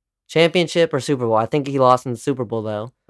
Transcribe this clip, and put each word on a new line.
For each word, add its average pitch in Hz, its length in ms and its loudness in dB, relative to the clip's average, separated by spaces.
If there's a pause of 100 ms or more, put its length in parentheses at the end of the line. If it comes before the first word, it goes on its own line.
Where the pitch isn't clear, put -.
(280)
championship 165 640 2
or 139 80 -2
Super 127 260 -2
Bowl. 113 100 2
I 113 100 2
think 143 220 -2
he 139 100 -4
lost 127 280 4
in 127 60 -6
the 113 60 -8
Super 131 260 -4
Bowl, 110 180 -6
though. 107 300 -8 (180)